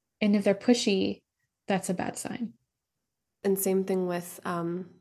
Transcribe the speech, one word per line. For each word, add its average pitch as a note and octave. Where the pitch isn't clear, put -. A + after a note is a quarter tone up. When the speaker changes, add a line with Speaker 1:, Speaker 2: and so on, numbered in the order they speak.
Speaker 1:
And G#3
if G3+
they're G3+
pushy, G3+
that's F#3+
a F#3
bad -
sign. -
Speaker 2:
And G3
same F#3+
thing F#3
with, F3
um, F3